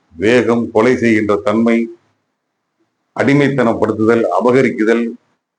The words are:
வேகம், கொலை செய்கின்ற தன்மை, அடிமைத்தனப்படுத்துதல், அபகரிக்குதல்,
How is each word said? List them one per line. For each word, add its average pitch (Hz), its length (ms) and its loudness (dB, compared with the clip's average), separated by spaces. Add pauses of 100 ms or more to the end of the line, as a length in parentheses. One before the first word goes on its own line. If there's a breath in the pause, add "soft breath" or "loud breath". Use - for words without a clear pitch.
(180)
வேகம், 117 540 0
கொலை 123 260 0
செய்கின்ற 107 400 0
தன்மை, 113 520 -2 (1300)
அடிமைத்தனப்படுத்துதல், 113 1120 0
அபகரிக்குதல், 117 880 0 (420)